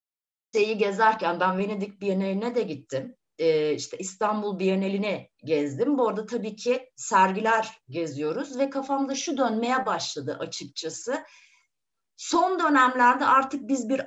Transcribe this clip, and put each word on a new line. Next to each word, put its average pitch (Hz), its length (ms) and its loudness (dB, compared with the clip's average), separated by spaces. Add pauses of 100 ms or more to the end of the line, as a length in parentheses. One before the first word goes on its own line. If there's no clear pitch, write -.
(520)
şeyi 214 240 2
gezerken 202 600 2
ben 185 180 2
Venedik 202 440 -4
Biyeneline 196 540 -2
de 240 60 0
gittim. 139 540 -6 (240)
E, 151 340 4
işte - 240 -8
İstanbul 208 640 -2
Biyeneline 190 680 0 (160)
gezdim. 151 520 0
Bu 240 100 4
arada 208 180 -2
tabii 214 300 -6
ki 254 400 -2
sergiler 220 920 2
geziyoruz 165 720 -4
ve 277 100 0
kafamda 277 460 -2
şu 294 220 -4
dönmeye 240 480 0
başladı 160 540 -4
açıkçası. 160 800 -8 (1000)
Son 349 420 2
dönemlerde 254 680 4
artık 269 420 2
biz 240 220 0
bir 269 180 0